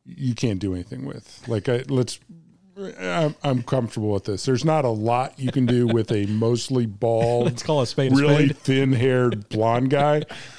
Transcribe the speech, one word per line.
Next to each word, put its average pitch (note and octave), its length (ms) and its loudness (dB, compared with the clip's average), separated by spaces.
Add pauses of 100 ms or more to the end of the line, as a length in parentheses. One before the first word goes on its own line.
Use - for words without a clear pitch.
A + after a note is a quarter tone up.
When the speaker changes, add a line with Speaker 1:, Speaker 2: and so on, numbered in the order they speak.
Speaker 1:
you C3+ 280 -4
can't G#2+ 240 -2
do G2 140 -4
anything F2+ 320 -8
with. - 420 -14
Like, A2+ 220 -2
I, B2 220 0
let's, B2+ 280 0 (800)
I'm, F3 460 -2
I'm B2+ 180 0
comfortable A2+ 480 -2
with G2+ 140 -2
this. G2 200 -6
There's C3 200 0
not D#3 200 2
a B2 60 0
lot A#2 480 -2
you B2+ 140 -4
can C3 140 0
do A#2+ 200 2
with A2+ 240 0
a G2+ 160 0
mostly A#2 600 0
bald, A#2 580 0
Speaker 2:
<laughs> - 20 0
Let's A#2+ 160 -4
call D3 200 2
a A#2 40 -2
spade C3+ 260 0
a C3+ 40 6
Speaker 1:
really D3 320 4
Speaker 2:
spade. - 100 -2
Speaker 1:
thin-haired B2+ 920 2
blonde A#2 420 0
guy. D3 320 2 (360)